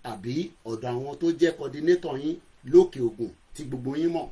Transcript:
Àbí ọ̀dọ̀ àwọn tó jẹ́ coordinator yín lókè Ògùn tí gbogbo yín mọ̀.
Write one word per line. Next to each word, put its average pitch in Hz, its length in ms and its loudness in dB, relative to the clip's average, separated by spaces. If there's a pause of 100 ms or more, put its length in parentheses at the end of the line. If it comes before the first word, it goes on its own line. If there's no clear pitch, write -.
Àbí 120 460 -6 (120)
ọ̀dọ̀ 113 280 -6
àwọn 123 280 -6
tó 165 140 2
jẹ́ 160 240 2
coordinator 151 640 0
yín 156 220 -4 (240)
lókè 151 360 6
Ògùn 110 300 -2 (220)
tí - 120 -12
gbogbo 131 320 -6
yín 170 160 0
mọ̀. 160 200 -4